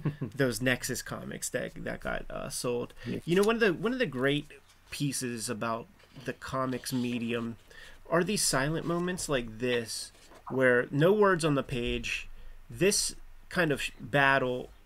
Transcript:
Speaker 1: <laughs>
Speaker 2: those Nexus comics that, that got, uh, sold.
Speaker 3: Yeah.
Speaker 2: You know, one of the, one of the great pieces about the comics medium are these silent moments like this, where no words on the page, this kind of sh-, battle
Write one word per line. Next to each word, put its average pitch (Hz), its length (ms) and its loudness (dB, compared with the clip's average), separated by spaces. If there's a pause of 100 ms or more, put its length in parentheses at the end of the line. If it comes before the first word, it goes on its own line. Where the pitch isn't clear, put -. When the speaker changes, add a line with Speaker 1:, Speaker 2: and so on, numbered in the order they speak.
(220)
Speaker 1:
<laughs> 117 140 -6
Speaker 2:
those 123 260 2
Nexus 127 400 0
comics - 480 -8
that, 123 220 -4 (120)
that 117 160 -6
got, - 300 -6
uh, - 200 -8
sold. 123 440 -4 (120)
Speaker 3:
Yeah. 117 200 -6
Speaker 2:
You 170 100 2
know, 196 80 6
one 220 120 4
of 220 60 -4
the, 202 120 6
one 160 180 -2
of 262 80 -2
the 247 60 0
great 143 460 0 (400)
pieces 120 580 -4
about 117 380 -4 (380)
the 131 80 -4
comics 131 600 -4
medium 117 640 -2 (520)
are 170 140 4
these 196 200 0
silent 151 420 0
moments 175 420 -2
like 120 320 -2
this, 120 520 -2 (380)
where 127 420 6
no 156 200 6
words 196 320 6
on 151 120 4
the 131 80 2
page, 120 680 -4 (400)
this 160 460 0 (340)
kind 170 220 2
of 127 100 0
sh-, - 180 -6
battle 131 720 2 (160)